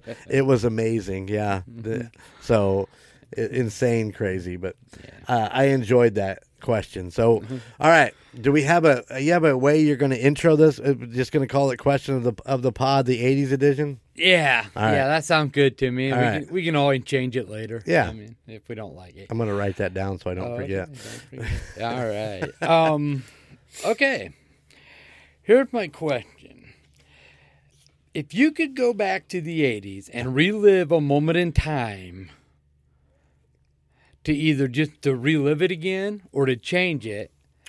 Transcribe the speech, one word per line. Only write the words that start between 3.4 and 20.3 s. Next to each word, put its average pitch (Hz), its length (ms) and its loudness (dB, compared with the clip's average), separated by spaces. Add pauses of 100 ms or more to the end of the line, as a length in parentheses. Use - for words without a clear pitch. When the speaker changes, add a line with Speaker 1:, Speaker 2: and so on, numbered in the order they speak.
Speaker 1:
insane, 113 720 -2
crazy, 92 460 -6
but, 90 180 -8 (280)
Speaker 2:
Yeah. - 60 -20 (260)
Speaker 1:
uh, 110 160 0
I 135 140 2
enjoyed 120 500 4
that 98 280 -4 (180)
question. 98 480 -4
So, 113 300 4
Speaker 2:
Mm-hmm. 123 180 -10 (220)
Speaker 1:
all 156 100 4
right, 151 240 6 (260)
do 123 120 0
we 147 120 4
have 165 220 4
a, 127 180 4 (160)
you 147 140 2
have 170 100 2
a 143 140 4
way 147 240 4
you're 147 160 2
gonna 135 180 2
intro 147 400 4
this? 151 240 6
Uh, 139 140 0
just 120 380 -4
gonna 139 160 0
call 139 240 2
it 120 60 -6
question 139 380 0
of 123 80 -2
the, 120 100 0 (120)
of 131 160 -2
the 127 100 0
pod, 135 360 2
the 123 120 2
eighties 135 320 2
edition? 139 480 0 (160)
Speaker 2:
Yeah. 156 500 2 (100)
Speaker 1:
All 104 80 -2
right. 110 100 4
Speaker 2:
Yeah, 135 140 2
that 156 180 0
sounds 156 280 0
good 139 260 4
to 131 120 0
me. 131 200 -2
Speaker 1:
All 123 80 0
Speaker 2:
We 123 40 4
Speaker 1:
right. 110 220 -2
Speaker 2:
can, - 80 -16
we 180 100 -2
can 160 120 -2
always 143 280 2
change 127 320 -4
it 107 140 -6
later. 110 360 -10
Speaker 1:
Yeah. 160 240 2
Speaker 2:
I 104 40 -10
mean, 110 220 -18 (120)
if 110 220 -20
we 117 60 -8
don't 101 200 -14
like 92 220 -20
it. 98 120 -20
Speaker 1:
I'm 113 100 -4
gonna 107 160 0
write 101 220 -2
that 92 160 -2
down 95 260 -4
so 92 120 -6